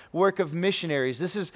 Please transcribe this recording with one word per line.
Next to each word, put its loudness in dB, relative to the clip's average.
work 4
of -2
missionaries. 0
This -4
is -4